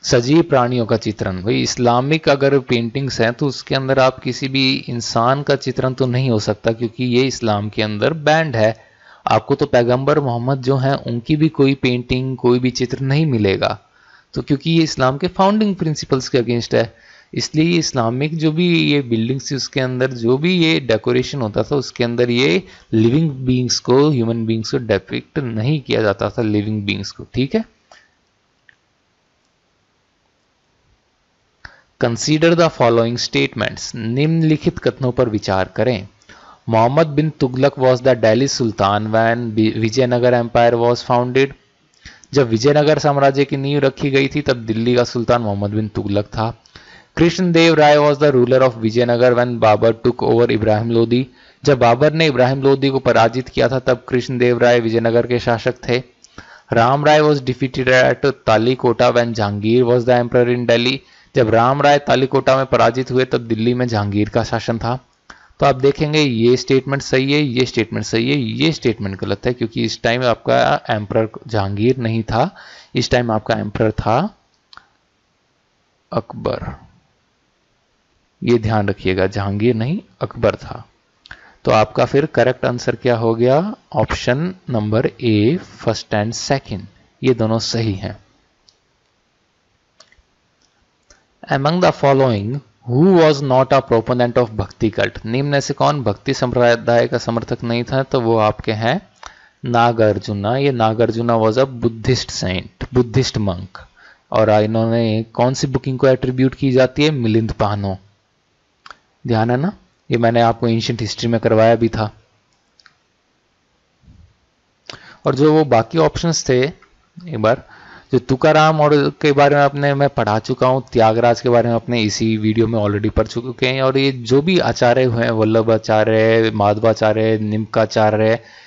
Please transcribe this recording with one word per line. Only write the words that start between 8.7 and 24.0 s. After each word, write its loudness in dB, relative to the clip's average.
आपको 0
तो 0
पैगंबर 0
मोहम्मद -2
जो 0
हैं 0
उनकी -4
भी 2
कोई 2
painting, -4
कोई 2
भी 0
चित्र -4
नहीं 0
मिलेगा, 0
तो -6
क्योंकि -2
ये 2
इस्लाम -2
के -4
founding 0
principles -4
के 0
against -2
है, 0
इसलिए -2
ये 0
इस्लामिक -2
जो 0
भी 0
ये 2
buildings -4
थी -4
उसके -6
अंदर -2
जो 0
भी 0
ये 2
decoration -2
होता -2
था -4
उसके -4
अंदर 0
ये 2
living 2
beings -2
को, 2